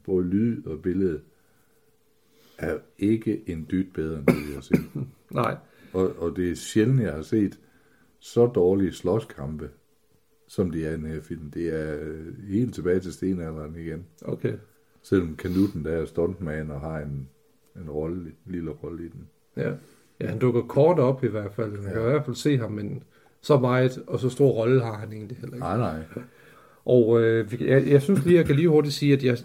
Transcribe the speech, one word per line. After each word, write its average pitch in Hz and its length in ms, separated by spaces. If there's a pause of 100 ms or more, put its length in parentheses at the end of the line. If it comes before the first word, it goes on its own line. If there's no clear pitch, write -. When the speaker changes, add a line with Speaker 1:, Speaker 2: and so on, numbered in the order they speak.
Speaker 1:
både 92 180
lyd 101 420
og 78 160
billede, 90 380 (1400)
er 78 200 (200)
ikke 110 520
en 80 220
dyt 92 220
bedre, 80 260
end 67 80
det, - 80 (140)
vi 71 40
har 69 80
set. - 240 (100)
Speaker 2:
<clears throat> 139 100 (260)
Nej. 117 240 (380)
Speaker 1:
Og, 95 260
og 85 160
det 90 160
er 78 40
sjældent, 120 460
jeg 85 120
har 78 80
set 101 380 (600)
så - 260 (100)
dårlige 92 380
slåskampe, 78 760 (800)
som 90 240
de 80 140
er 78 60
i 80 40
den 78 100
her 78 160
film. 80 300
Det 82 160 (140)
er, 78 200
øh, 80 480
helt 113 260
tilbage 90 240
til 87 140
stenalderen 80 640
igen. 82 300 (200)
Speaker 2:
Okay. - 280 (480)
Speaker 1:
Selvom 85 360
Knutten, 92 480
der 80 60
er 82 140
stuntman 78 640
og 71 100
har 80 180
en, 71 280 (560)
en 78 60
rolle, 80 420 (140)
lille 85 260
rolle 82 340
i 82 40
den. - 180 (300)
Speaker 2:
Ja. - 140 (480)
Ja, - 80
han 107 120
dukker 120 220
kort 151 380
op 131 240
i 117 40
hvert 101 260
fald. 110 180
Man 104 120
Speaker 1:
Ja. 95 100
Speaker 2:
kan 113 80
i 113 40
hvert 143 200
fald 120 100
se 143 220
ham, 110 140
men 104 320 (380)
så 147 180
meget 127 380 (100)
og 117 120
så 123 100
stor 139 220
rolle 117 300
har 110 160
han 107 160
egentlig 107 240
heller - 180
ikke. 123 100
Speaker 1:
Nej, 92 120
nej. 80 260 (840)
Speaker 2:
Og, 117 360
øh, 113 300
vi, 127 160
jeg, 135 200
jeg 143 140
synes 160 240
lige, 175 120
jeg 160 80
kan 143 100
lige 165 120
hurtigt 151 260
sige, 143 200
at 135 100
jeg, 123 220